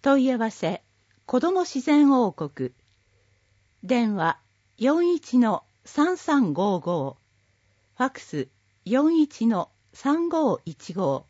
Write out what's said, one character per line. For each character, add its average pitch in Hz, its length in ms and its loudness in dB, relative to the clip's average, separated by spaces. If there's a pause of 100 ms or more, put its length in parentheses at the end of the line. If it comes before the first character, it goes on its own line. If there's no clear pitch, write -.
問 277 220 4
い 262 80 0
合 240 60 -4
わ 226 120 -2
せ、 - 320 -6 (440)
子 247 140 0
ど 339 120 0
も 359 140 0
自 269 140 -6
然 294 320 4
王 240 200 2
国。 135 400 -8 (1080)
電 226 320 -2
話、 165 240 -2 (400)
四 339 340 2
一 277 260 0
の 220 260 0 (200)
三 349 320 0
三 269 360 0
五 180 280 0
五。 147 360 -4 (800)
フ 247 60 -4
ァ 269 40 0
ッ 269 40 -4
ク - 100 -18
ス、 143 280 -8 (360)
四 294 360 2
一 285 260 -2
の 196 240 0 (220)
三 330 360 -2
五 311 360 0
一 165 300 -16
五。 139 360 -4